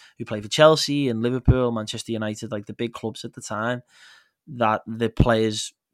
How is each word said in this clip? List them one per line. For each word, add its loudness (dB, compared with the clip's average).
who -10
played -8
for -14
Chelsea 4
and 0
Liverpool, 2
Manchester -6
United, -6
like -8
the -14
big -6
clubs -10
at -14
the -18
time, -4
that 0
the -4
players 2